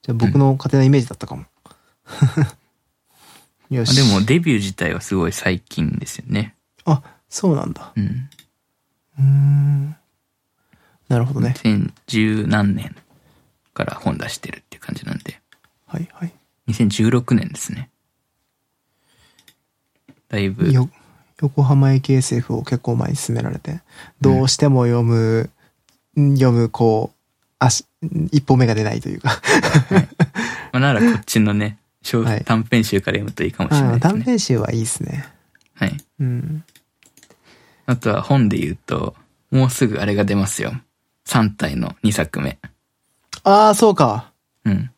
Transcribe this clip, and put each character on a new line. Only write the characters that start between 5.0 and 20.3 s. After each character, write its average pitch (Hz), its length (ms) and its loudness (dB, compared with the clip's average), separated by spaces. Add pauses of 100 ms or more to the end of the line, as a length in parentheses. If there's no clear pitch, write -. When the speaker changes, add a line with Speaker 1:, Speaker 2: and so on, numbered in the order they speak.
Speaker 2:
す - 140 -6
ご 85 140 0
い 82 40 -4
最 92 280 -2
近 - 380 -4
で - 80 -8
す - 120 -14
よ - 100 -18
ね。 104 260 -4 (300)
Speaker 1:
あ、 147 180 0 (260)
そ 180 240 -2
う 139 40 2
な - 80 -4
ん - 80 -8
だ。 - 240 -16
Speaker 2:
う 107 40 -2
ん。 123 280 -4 (920)
Speaker 1:
う - 20 -4
ー 135 40 4
ん。 143 720 2 (1120)
な 123 100 2
る 117 60 2
ほ 135 100 -4
ど - 60 -4
ね。 120 160 0
Speaker 2:
二 - 40 -16
千 107 340 0 (120)
十 110 400 0
何 101 280 2
年 - 200 -8 (800)
か - 100 -6
ら - 100 -8
本 - 240 -6
出 - 100 -10
し - 100 -12
て - 120 -14
る - 80 -16
っ - 100 -20
て - 80 -20
い - 40 -20
う - 20 -20
感 - 120 -10
じ - 100 -14
な - 80 -10
ん - 60 -8
で。 - 220 -16 (460)
Speaker 1:
は 156 120 -10
い 170 140 -8
は - 140 -12
い。 170 60 -12 (340)
Speaker 2:
二 110 80 -4
千 226 160 2
十 110 200 0
六 123 240 0
年 - 140 0
で - 100 -14
す - 140 -12
ね。 - 160 -12 (2500)
だ 110 100 -4